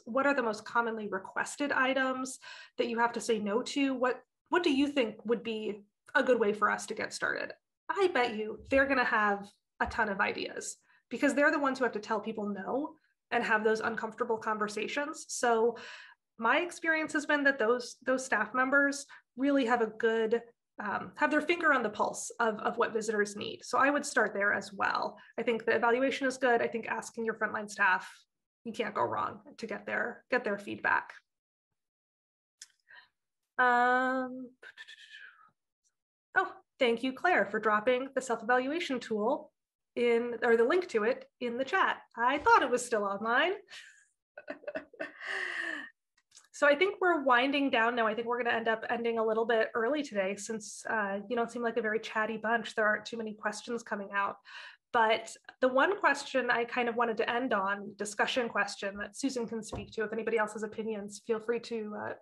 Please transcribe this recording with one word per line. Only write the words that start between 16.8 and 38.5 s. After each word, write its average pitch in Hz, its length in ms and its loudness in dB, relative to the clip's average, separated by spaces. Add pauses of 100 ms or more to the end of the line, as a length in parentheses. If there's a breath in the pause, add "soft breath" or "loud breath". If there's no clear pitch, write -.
has 302 120 -2
been 294 180 2
that 277 160 2
those, 233 460 0
those 262 200 0
staff 208 280 -2
members 277 520 2 (300 loud breath)
really 277 300 4
have 226 160 2
a 220 60 2
good, 226 540 0 (420)
um, - 320 -6
have 294 160 2
their 302 100 4
finger 330 320 2
on 247 100 2
the 208 60 -2
pulse - 500 -4
of, 220 200 0
of 214 180 -2
what 208 160 2
visitors 208 420 0
need. - 280 -8
So - 140 -2
I 262 120 6
would 285 160 0
start 208 280 0
there 202 200 0
as 202 200 -6
well. - 440 -2 (200 loud breath)
I 226 60 -2
think 226 220 -2
the 226 100 4
evaluation 247 520 2
is 254 100 -2
good. 240 240 4
I 233 60 0
think 226 200 -6
asking 226 380 -6
your 220 100 -2
frontline 214 340 -6
staff, 196 400 0 (540)
you 226 80 -8
can't 208 240 -4
go - 80 0
wrong 214 360 -2 (180)
to 220 100 -10
get 208 180 -8
their, 214 460 -4
get 247 120 0
their 202 140 -2
feedback. - 560 -2 (2500 loud breath)
Um, 254 880 2 (1900 loud breath)
oh, 370 160 2 (280)
thank 233 240 2
you, 262 100 -2
Claire, 277 320 2
for 214 140 -2
dropping 226 560 2
the 247 60 -2
self-evaluation 254 800 0